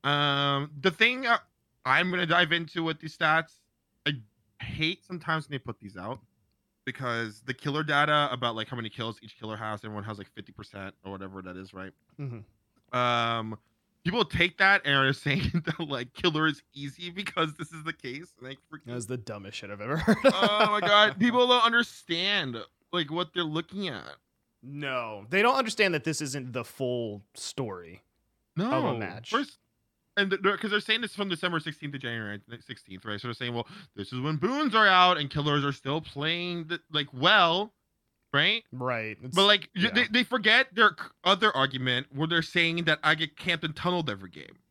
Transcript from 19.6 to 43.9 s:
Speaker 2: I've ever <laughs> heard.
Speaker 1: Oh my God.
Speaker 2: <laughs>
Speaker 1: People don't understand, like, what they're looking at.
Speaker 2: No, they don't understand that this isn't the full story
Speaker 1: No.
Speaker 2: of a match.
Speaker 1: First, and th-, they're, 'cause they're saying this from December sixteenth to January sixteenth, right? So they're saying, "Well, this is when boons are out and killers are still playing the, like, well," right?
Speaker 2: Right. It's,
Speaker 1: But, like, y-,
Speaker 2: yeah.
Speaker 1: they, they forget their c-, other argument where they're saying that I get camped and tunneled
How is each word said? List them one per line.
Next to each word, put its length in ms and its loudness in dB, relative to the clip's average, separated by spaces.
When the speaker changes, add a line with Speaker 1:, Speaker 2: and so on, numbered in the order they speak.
Speaker 2:
I've 100 -12
ever 160 -4
<laughs> 20 -2
heard. 180 4
Speaker 1:
Oh 380 2
my 100 2
God. 340 6
Speaker 2:
<laughs> 60 -6
Speaker 1:
People 280 4
don't 160 6
understand, 920 0
like, 180 -2
what 240 -4
they're 100 0
looking 440 -4
at. 280 -10
Speaker 2:
No, 680 -6
they 120 4
don't 140 6
understand 380 2
that 100 -2
this 160 -2
isn't 320 -6
the 120 -4
full 600 -4
story 680 -10
Speaker 1:
No. 220 0
Speaker 2:
of 60 0
a 100 0
match. 360 -8
Speaker 1:
First, 280 -2
and 140 0
th-, 120 0
they're, 160 2
'cause 120 -4
they're 100 2
saying 220 0
this 120 -8
from 140 -4
December 320 -2
sixteenth 320 -10
to 60 -10
January 420 -6
sixteenth, 440 -16
right? 160 -6
So 80 -6
they're 60 -4
saying, 200 -6
"Well, 140 -4
this 160 -8
is 80 -6
when 160 -2
boons 380 0
are 120 8
out 320 8
and 120 -4
killers 340 0
are 80 0
still 280 -4
playing 680 -6
the, 120 -6
like, 220 -4
well," 600 4
right? 400 2
Speaker 2:
Right. 500 -4
It's, 140 -4
Speaker 1:
But, 100 6
like, 300 4
y-, 80 2
Speaker 2:
yeah. 100 2
Speaker 1:
they, 140 4
they 160 2
forget 500 2
their 240 6
c-, 80 -10
other 320 4
argument 560 0
where 160 -2
they're 140 2
saying 440 0
that 180 2
I 120 6
get 200 -6
camped 280 -4
and 120 -4
tunneled 340 0